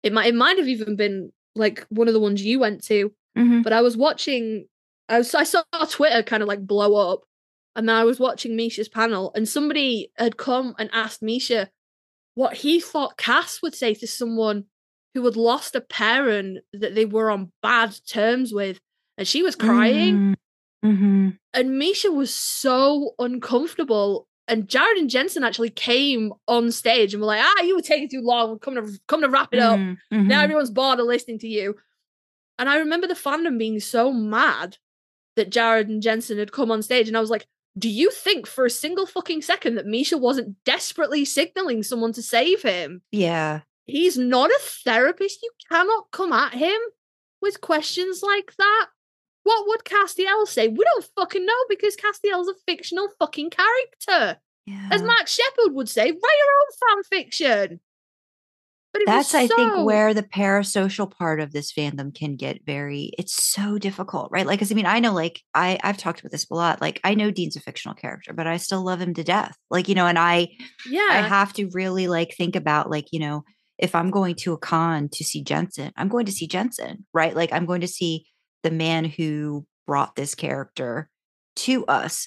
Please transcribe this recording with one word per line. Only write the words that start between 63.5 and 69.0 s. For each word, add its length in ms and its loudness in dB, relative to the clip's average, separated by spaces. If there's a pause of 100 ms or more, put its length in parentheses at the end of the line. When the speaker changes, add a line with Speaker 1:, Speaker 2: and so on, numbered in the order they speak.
Speaker 2:
difficult, 520 -6
right? 140 0
Like, 140 0
'cause, 120 -2
I 40 0
mean, 100 0
I 140 2
know, 140 2
like, 280 -4 (140)
I, 280 0
I've 140 -2
talked 220 -6
about 120 -16
this 200 -6
a 20 -6
lot. 260 0
Like, 240 -4
I 120 2
know 160 0
Dean's 240 -4
a 40 -14
fictional 360 -14
character, 380 -14
but 120 -6
I 120 -2
still 260 -4
love 180 -4